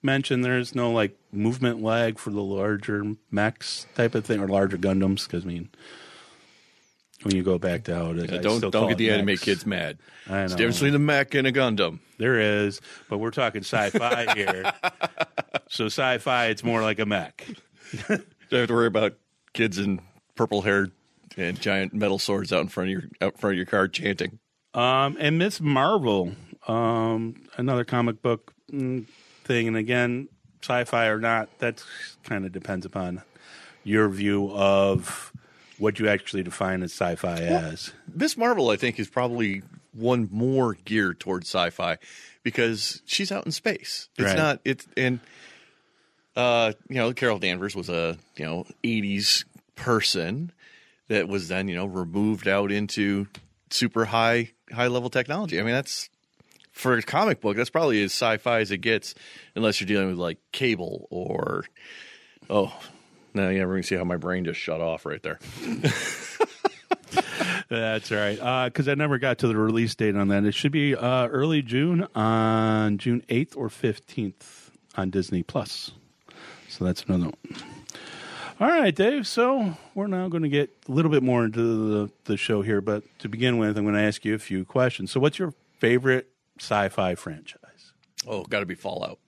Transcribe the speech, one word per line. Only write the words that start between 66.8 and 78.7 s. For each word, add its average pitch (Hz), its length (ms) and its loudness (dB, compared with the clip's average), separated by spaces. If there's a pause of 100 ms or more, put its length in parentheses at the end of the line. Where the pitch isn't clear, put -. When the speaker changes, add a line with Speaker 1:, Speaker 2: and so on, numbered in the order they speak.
Speaker 1:
That's 110 420 -2
right. 104 300 0
Uh, 127 300 0
'cause 135 180 0
I 143 60 2
never 143 240 0
got 123 200 0
to 120 100 2
the 110 80 2
release 110 380 2
date 107 220 2
on 98 120 2
that. 101 160 4
It 104 80 4
should 143 200 0
be, 143 220 2
uh, 123 340 2
early 147 340 2
June, 135 520 0
on 110 840 2
June 120 300 0
eighth 127 280 -2
or 123 120 -4
fifteenth - 1000 -6 (260)
on 95 140 -2
Disney 92 320 -2
Plus. - 500 -6 (760)
So - 160 -6
that's 90 200 0
another 90 200 2
one. 78 120 -6 (1200)
All 226 80 4
right, 294 260 4